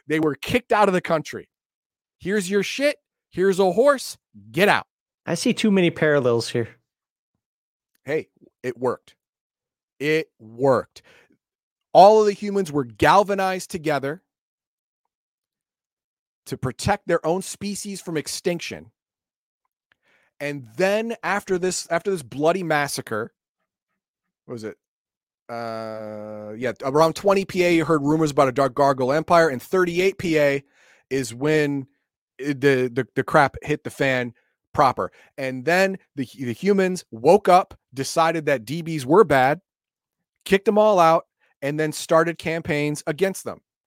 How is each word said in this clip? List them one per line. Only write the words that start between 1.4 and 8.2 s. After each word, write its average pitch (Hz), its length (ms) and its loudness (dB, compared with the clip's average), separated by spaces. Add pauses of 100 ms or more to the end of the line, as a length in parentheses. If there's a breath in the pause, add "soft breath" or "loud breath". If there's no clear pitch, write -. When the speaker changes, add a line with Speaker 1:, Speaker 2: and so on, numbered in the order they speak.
Speaker 1:
"Here's 185 300 -4
your 196 140 0
shit. 277 340 -2 (320)
Here's 185 300 0
a 190 120 4
horse. 262 460 2 (340)
Get 139 180 4
out." 127 180 0 (380)
Speaker 2:
I 165 100 -4
see 233 180 -2
too 220 180 0
many 185 180 4
parallels 135 600 0
here. 117 200 -4 (1300)
Speaker 1:
Hey, 143 260 -6 (320)